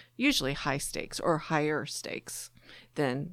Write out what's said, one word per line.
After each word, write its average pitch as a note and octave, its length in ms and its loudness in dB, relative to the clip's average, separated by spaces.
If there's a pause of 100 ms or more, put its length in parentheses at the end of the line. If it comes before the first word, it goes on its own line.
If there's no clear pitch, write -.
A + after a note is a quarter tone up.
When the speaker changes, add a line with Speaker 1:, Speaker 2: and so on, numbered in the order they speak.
(160)
Speaker 1:
usually A3+ 360 4
high C#3+ 260 0
stakes - 400 -6
or D#3+ 200 4
higher D3+ 480 2
stakes - 640 -8 (440)
than C3+ 300 2
Speaker 2:
Mm-hmm. E3+ 80 -8